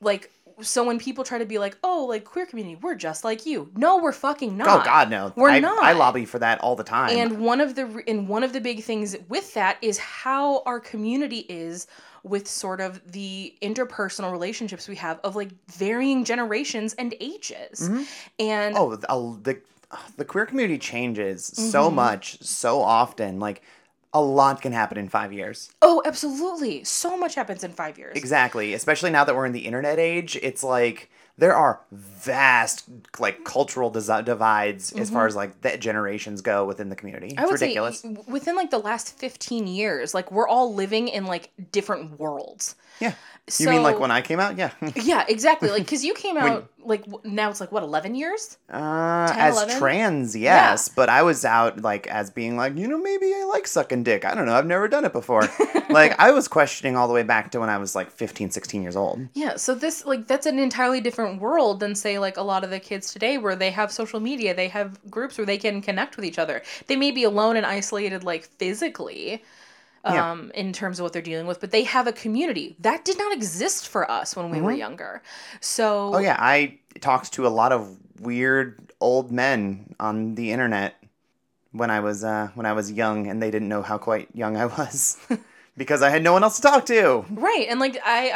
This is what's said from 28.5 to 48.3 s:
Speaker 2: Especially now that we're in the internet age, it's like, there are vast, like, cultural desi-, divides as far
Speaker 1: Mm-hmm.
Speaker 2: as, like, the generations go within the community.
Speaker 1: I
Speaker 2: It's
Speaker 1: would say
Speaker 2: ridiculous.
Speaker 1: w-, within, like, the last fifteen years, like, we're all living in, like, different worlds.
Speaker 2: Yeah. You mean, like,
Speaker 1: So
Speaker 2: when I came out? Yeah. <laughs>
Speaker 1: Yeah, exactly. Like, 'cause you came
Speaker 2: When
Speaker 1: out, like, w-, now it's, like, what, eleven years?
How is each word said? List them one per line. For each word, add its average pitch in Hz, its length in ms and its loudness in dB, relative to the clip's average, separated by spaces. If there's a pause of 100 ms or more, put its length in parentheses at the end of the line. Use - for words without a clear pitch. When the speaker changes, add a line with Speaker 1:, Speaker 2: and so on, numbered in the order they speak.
Speaker 2:
Especially 151 360 0
now 147 140 6
that 139 120 2
we're 131 100 0
in 123 80 -2
the 117 120 -8
internet 143 340 -2
age, 165 420 -2
it's 131 220 -4
like, 123 460 0 (280)
there 170 180 6
are 143 240 4 (120)
vast, 117 920 2 (360)
like, 101 260 -2
cultural 131 460 -2
desi-, 107 320 0
divides 104 680 0
as 107 180 -4
far 117 120 0
Speaker 1:
Mm-hmm. 110 80 6
Speaker 2:
as, 104 60 -4
like, 101 260 -6
the 127 160 -2
generations 104 640 -6
go 101 240 0
within 98 240 -8
the 95 60 -10
community. 101 420 -14
Speaker 1:
I 254 60 -2
Speaker 2:
It's 359 80 2
Speaker 1:
would - 80 0
say - 80 0
Speaker 2:
ridiculous. 208 340 -4
Speaker 1:
w-, 214 260 -14
within, 285 280 -4
like, 359 140 -2
the 247 100 0
last 214 380 -6
fifteen 240 480 -8
years, 185 480 -4
like, 185 180 -6
we're 214 160 2
all 247 260 2
living 202 340 -2
in, 196 180 -6
like, 175 260 -8 (200)
different 156 480 -4
worlds. 147 560 -8 (240)
Speaker 2:
Yeah. 220 140 -4 (440)
You 160 120 2
mean, 156 120 6
like, 143 140 4
Speaker 1:
So 139 60 -2
Speaker 2:
when 131 100 2
I 120 100 4
came 160 180 -2
out? 196 180 -2
Yeah. 170 140 -2 (100)
<laughs> 156 140 -6
Speaker 1:
Yeah, 240 320 2
exactly. 226 440 4
Like, 202 160 -2
'cause 269 160 -4
you 349 100 -2
came 381 220 -4
Speaker 2:
When 285 100 0
Speaker 1:
out, 233 240 0 (160)
like, 214 200 -2
w-, 202 180 -14
now 214 260 -2
it's, 202 100 -8
like, 180 120 -10
what, 208 100 -2
eleven 156 320 -4
years? 339 440 -8 (120)